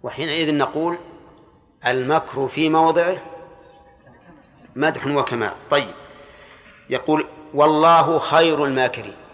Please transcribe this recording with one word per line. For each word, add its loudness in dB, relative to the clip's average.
وحينئذ -4
نقول -2
المكر -2
في -2
موضعه 2
مدح -4
وكمال. -2
طيب، 0
يقول: -2
"والله 6
خير 2
الماكرين" -4